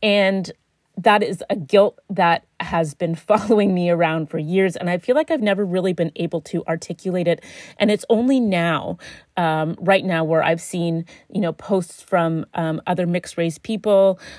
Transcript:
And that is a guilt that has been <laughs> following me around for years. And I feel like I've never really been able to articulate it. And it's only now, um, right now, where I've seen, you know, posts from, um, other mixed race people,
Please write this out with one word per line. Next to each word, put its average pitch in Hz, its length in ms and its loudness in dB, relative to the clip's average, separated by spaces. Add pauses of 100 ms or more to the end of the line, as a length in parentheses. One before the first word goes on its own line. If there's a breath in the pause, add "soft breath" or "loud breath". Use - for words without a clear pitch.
And 196 480 0 (460)
that 208 260 4
is 170 260 -4
a - 80 -2
guilt 196 420 2 (120)
that 170 340 0 (160)
has 165 320 -2
been 165 220 -4
<laughs> - 160 -12
following 208 420 2
me 175 160 0
around 165 400 0
for 160 100 -8
years. 175 380 0
And 180 140 -4
I 180 80 0
feel 240 160 -2
like 311 160 0
I've 311 100 0
never 208 240 0
really 185 280 0
been 170 240 -2
able 170 260 -4
to - 240 -6
articulate 170 600 -4
it. 170 160 0 (360 loud breath)
And 202 120 4
it's 208 200 0
only 247 280 4
now, 170 600 0 (380 loud breath)
um, 160 440 0
right 190 240 2
now, 170 200 0
where 160 180 2
I've 165 180 2
seen, 170 460 -4 (240 loud breath)
you - 100 -4
know, 170 120 -2
posts 185 500 -4
from, 165 500 0
um, 160 340 -4
other 180 200 -2
mixed 175 320 -4
race 165 180 -2
people, 196 640 2 (180 loud breath)